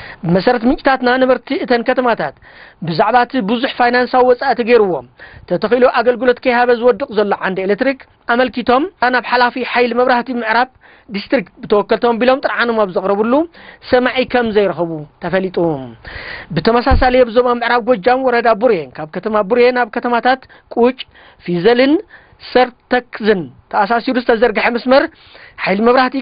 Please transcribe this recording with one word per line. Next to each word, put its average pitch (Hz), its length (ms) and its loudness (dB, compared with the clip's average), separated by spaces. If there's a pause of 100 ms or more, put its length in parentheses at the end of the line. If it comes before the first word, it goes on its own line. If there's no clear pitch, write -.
(240)
ብመሰረት 190 400 2
ምንጭታትና 262 520 0
ነበርቲ 254 320 0 (120)
እተን 240 240 0
ከተማታት 233 500 -2 (480)
ብዛዕባ 175 400 0
እቲ 247 220 -2
ብዙሕ 233 320 -4
ፋይናንሳዊ 247 500 2
ወጻኢ 254 280 0
ተገይርዎ 220 380 2 (540)
ተተኺሉ 208 380 0 (100)
ኣገልግሎት 247 460 0
ከይሃበ 247 360 0
ዝወድቕ 226 380 0
ዘሎ 202 260 0
ዓንዲ 185 220 -4
ኤሌክትሪክ 254 380 -2 (280)
ኣመልኪቶም 247 560 0 (260)
ናብ 240 160 -2
ሓላፊ 247 420 0
ሓይሊ 247 260 0
መብራህቲ 247 400 0
ምዕራብ 233 360 -2 (380)
ዲስትሪክት 202 520 -4
ብተወከልቶም 220 580 0
ቢሎም 254 240 0
ጥርዓኖም 226 380 -2
ኣብ 196 100 0
ዘቕረቡሉ 202 440 -2 (500)
ሰማዒ 254 400 0
ከም 247 280 -2
ዘይረኸቡ 175 380 0 (300)
ተፈሊጡ። 185 360 -4 (960)
ብተመሳሳሊ 247 680 2
ኣብ 233 100 4
ዞባ 247 240 2
ምዕራብ 233 300 -2
ጎጃም 247 400 2
ወረዳ 240 300 2
ቡሬ 220 200 2 (180)
ካብ 156 180 -12
ከተማ 214 320 -2
ቡሬ 226 180 0 (120)
ናብ 247 180 -2
ከተማታት 247 520 -2 (300)
ቁጭ፣ 247 260 2 (460)
ፊዘልን 233 480 2 (500)
ሰርተክዝን 247 1000 -2 (260)
ተኣሳሲሩ 233 480 -2
ዝተዘርግሐ 226 540 0
መስመር 254 340 2 (520)
ሓይሊ 190 260 -2
መብራህቲ 254 400 2